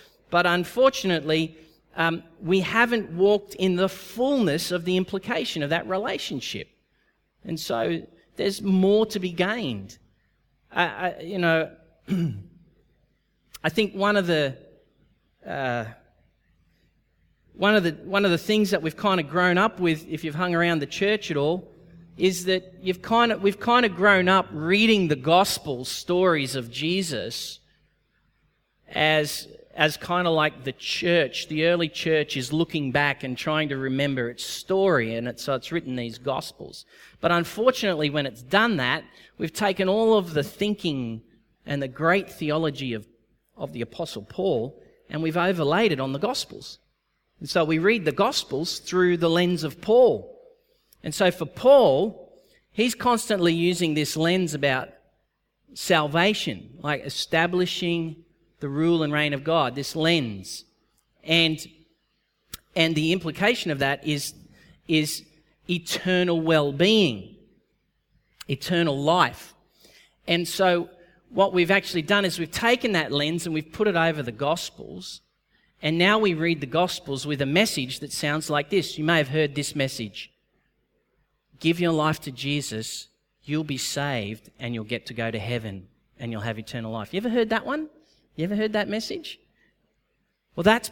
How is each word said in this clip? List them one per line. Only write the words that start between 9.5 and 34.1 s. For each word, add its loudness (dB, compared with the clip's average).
I, 0
I, -4
you -6
know, 2
<clears throat> -8
I 0
think -2
one 2
of 0
the, 2
uh, -4
one 2
of 4
the, 0
one 2
of 4
the 4
things 2
that 0
we've -4
kinda 0
grown 2
up 2
with, 0
if -8
you've -6
hung 0
around 2
the -4
church -2
at -2
all, 0
is 0
that -2
you've -4
kinda, 2
we've 2
kinda 4
grown 4
up 4
reading 4
the 0
gospel 2
stories 0
of -8
Jesus -4
as, 0
as 2
kinda -2
like 0
the -6
church, -2
the 0
early 2
church 0
is -6
looking 0
back 0
and -6
trying -2
to -4
remember -2